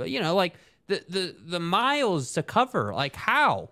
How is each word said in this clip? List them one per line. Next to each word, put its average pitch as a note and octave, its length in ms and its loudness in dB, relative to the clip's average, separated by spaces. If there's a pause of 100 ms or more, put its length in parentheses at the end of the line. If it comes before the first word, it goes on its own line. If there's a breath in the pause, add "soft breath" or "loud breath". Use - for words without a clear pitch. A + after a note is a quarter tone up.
you C4 160 -4
know, E3 140 0
like, F3+ 180 2 (340 soft breath)
the, F#3+ 220 -2
the, F#3 260 -4 (100)
the F3 140 -6
miles G3 760 0
to D#3 100 -2
cover. F#3+ 500 0
Like, C#3 240 -4
how? A3 540 2